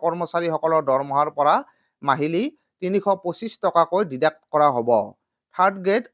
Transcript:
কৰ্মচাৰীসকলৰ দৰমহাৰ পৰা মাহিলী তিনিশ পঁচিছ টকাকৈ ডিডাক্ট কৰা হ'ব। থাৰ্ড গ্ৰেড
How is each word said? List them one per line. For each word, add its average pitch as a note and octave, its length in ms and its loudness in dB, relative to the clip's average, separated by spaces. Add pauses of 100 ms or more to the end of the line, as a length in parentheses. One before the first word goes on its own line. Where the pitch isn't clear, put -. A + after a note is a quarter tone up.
কৰ্মচাৰীসকলৰ E3 880 -2
দৰমহাৰ C#3 480 0
পৰা C#3+ 160 4 (480)
মাহিলী D3 400 0 (400)
তিনিশ G3 240 -4 (180)
পঁচিছ F3 300 -8 (120)
টকাকৈ E3+ 460 2
ডিডাক্ট D3 300 -2 (120)
কৰা D3 220 4
হ'ব। A#2+ 140 -2 (680)
থাৰ্ড G3 200 2 (100)
গ্ৰেড G#3 180 0 (100)